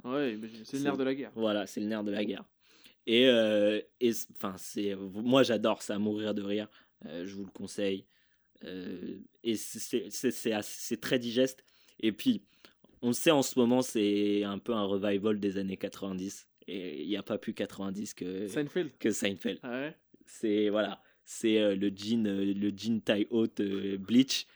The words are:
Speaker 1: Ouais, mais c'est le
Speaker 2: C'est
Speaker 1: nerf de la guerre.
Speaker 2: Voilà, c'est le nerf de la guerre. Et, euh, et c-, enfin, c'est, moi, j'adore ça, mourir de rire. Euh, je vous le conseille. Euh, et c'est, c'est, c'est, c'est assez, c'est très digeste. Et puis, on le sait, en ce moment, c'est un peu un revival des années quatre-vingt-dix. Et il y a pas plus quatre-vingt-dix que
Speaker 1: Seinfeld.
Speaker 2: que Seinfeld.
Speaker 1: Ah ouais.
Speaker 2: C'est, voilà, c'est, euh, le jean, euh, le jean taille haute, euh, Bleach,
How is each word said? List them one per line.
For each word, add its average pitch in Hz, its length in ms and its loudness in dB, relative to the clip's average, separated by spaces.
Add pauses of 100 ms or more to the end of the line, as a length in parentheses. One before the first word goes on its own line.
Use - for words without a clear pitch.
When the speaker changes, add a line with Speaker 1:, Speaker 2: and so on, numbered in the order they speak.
Speaker 1:
Ouais, 127 360 -2
mais 110 80 -12
c'est 113 100 -16
le 110 60 -16
Speaker 2:
C'est 135 160 -6
Speaker 1:
nerf 139 160 0
de 131 80 0
la 135 100 0
guerre. 127 200 -8
Speaker 2:
Voilà, 104 320 0
c'est - 140 -8
le 104 60 -2
nerf 107 180 -2
de 104 80 -2
la 104 120 0
guerre. 104 200 -6 (600)
Et, 120 220 8
euh, 107 520 6 (200)
et 117 120 4
c-, - 220 -8
enfin, 95 220 -8
c'est, 101 400 -6
moi, 107 460 4
j'adore 110 400 2
ça, 104 160 -4
mourir 107 360 0
de 104 80 -4
rire. 104 260 -2 (360)
Euh, 85 220 -8
je 98 80 -12
vous 98 100 -10
le 95 60 -14
conseille. 98 560 -6 (580)
Euh, 90 540 -10 (240)
et 113 140 0
c'est, - 220 -10
c'est, 107 320 -4
c'est, 120 200 -2
c'est 117 220 -4
assez, 107 280 -4
c'est - 200 -6
très - 180 0
digeste. 120 460 0 (360)
Et 110 120 2
puis, 196 280 2 (640)
on 123 60 0
le 120 40 2
sait, 139 180 4
en 143 120 6
ce - 160 0
moment, 123 240 6
c'est 104 640 2
un 101 140 -4
peu 120 140 -6
un 107 120 0
revival 101 540 0
des 98 200 0
années 95 180 -4
quatre-vingt-dix. 98 720 -6 (180)
Et 87 360 -8
il 76 80 -6
y 104 80 0
a 101 40 -8
pas 107 140 -4
plus 104 160 -8
quatre-vingt-dix - 640 -6
que - 340 -6
Speaker 1:
Seinfeld. 151 500 -4
Speaker 2:
que 226 120 2
Seinfeld. 202 520 -2
Speaker 1:
Ah 131 100 -10
ouais. 139 240 -8 (280)
Speaker 2:
C'est, 107 460 0
voilà, 101 320 -2 (240)
c'est, 110 340 2
euh, 104 160 4
le 101 180 0
jean, 107 320 0
euh, 98 280 0
le 101 200 0
jean 107 280 -2
taille 104 260 2
haute, 113 320 0
euh, 98 380 -2
Bleach, 107 580 4